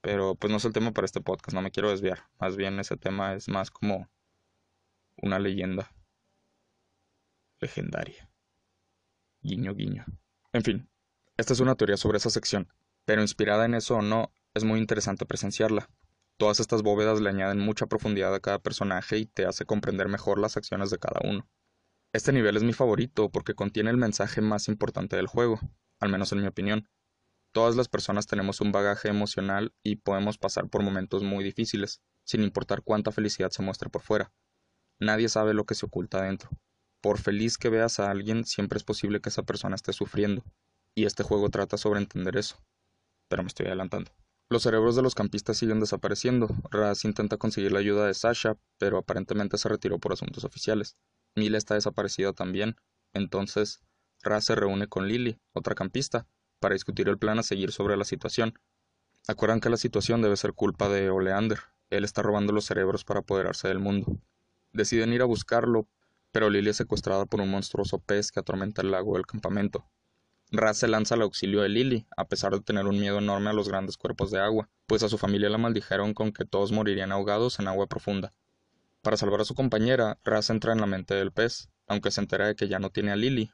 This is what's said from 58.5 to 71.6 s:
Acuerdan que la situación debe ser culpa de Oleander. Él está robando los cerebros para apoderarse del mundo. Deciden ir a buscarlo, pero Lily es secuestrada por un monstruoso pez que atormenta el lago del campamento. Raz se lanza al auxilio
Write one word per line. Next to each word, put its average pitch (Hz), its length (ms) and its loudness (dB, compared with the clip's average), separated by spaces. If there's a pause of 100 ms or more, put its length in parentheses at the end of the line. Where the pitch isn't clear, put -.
Acuerdan 110 340 2
que 120 80 2
la 117 80 4
situación 117 440 2
debe 104 140 4
ser - 180 -2
culpa 101 360 0
de 98 200 2
Oleander. 95 500 2 (320)
Él 101 120 2
está 104 200 -2
robando 104 280 2
los 104 140 2
cerebros 98 400 0
para 101 160 -2
apoderarse 95 480 -2
del 95 100 0
mundo. 98 400 -2 (540)
Deciden 113 400 2
ir 123 80 2
a 127 40 4
buscarlo, 117 600 2 (440)
pero 110 180 4
Lily 101 220 4
es 104 60 -2
secuestrada 98 480 0
por 107 140 -2
un 98 100 0
monstruoso 98 500 -2
pez 101 320 0
que - 80 -2
atormenta 95 420 -4
el 95 100 0
lago 95 220 0
del 92 120 0
campamento. 101 600 -2 (640)
Raz 110 260 2
se 120 100 2
lanza 110 280 2
al 113 60 4
auxilio 101 400 0